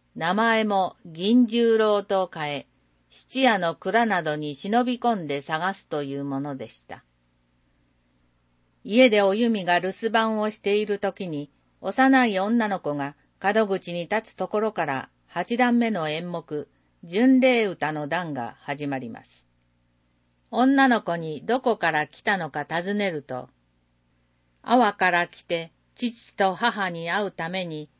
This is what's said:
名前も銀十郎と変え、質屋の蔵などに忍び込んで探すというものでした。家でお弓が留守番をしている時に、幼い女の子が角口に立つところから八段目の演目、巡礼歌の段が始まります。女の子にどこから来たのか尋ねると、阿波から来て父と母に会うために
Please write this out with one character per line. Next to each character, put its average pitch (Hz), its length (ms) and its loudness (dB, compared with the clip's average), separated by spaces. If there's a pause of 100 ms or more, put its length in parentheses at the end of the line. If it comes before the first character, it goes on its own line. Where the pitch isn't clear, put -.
(160)
名 165 180 -2
前 220 300 2
も 196 320 0 (100)
銀 202 400 4
十 226 320 2
郎 208 240 4
と 190 300 0
変 151 200 -6
え、 139 140 -8 (440)
質 - 280 -10
屋 240 220 4
の 165 160 -2
蔵 226 300 0
な 180 180 0
ど 151 100 -2
に 151 220 -6
忍 226 260 0
び 240 160 -2
込 240 160 0
ん 175 140 -6
で 143 140 -4
探 165 320 -4
す - 120 -18
と 151 160 -4
い 139 140 -6
う 139 80 -6
も 139 160 -4
の 143 160 -8
で 117 120 -12
し - 140 -20
た。 - 220 -18 (1800)
家 247 260 6
で 208 140 6
お 196 120 4
弓 220 300 0
が 175 140 2
留 185 160 -2
守 226 160 -4
番 220 300 0
を 214 100 0
し 214 80 -16
て 202 180 0
い 214 80 0
る 202 140 -4
時 196 300 -4
に、 147 220 -8 (300)
幼 262 460 4
い 196 120 0
女 214 300 0
の 190 120 -4
子 147 140 -4
が 143 200 -6 (240)
角 208 280 2
口 185 260 -4
に 170 160 -6
立 220 240 -4
つ - 20 -20
と 185 140 -6
こ 208 120 -2
ろ 214 120 -2
か 165 140 -4
ら 135 240 -6 (160)
八 185 300 -6
段 240 220 2
目 233 120 0
の 165 180 -2
演 175 240 -6
目、 156 360 -8 (340)
巡 247 380 4
礼 240 260 4
歌 156 260 -4
の 151 160 -6
段 165 260 -4
が 117 260 -8
始 143 260 -8
ま 135 120 -4
り 117 120 -10
ま 107 120 -16
す。 - 240 -20 (1040)
女 269 380 4
の 233 140 2
子 170 140 -4
に 160 280 -8
ど 240 160 0
こ 226 160 0
か 165 160 0
ら 151 140 0
来 - 160 -20
た 202 140 0
の 160 140 -6
か 147 140 -6
尋 175 300 -4
ね 202 160 -2
る 151 120 -6
と、 127 260 -10 (1120)
阿 247 160 2
波 214 160 4
か 185 160 2
ら 175 160 2
来 - 160 -20
て 165 300 -6 (220)
父 - 420 -8
と 190 180 2
母 208 360 -2
に 165 200 -8
会 196 160 -2
う 185 60 -6
た 170 160 -8
め 185 160 -6
に 156 360 -10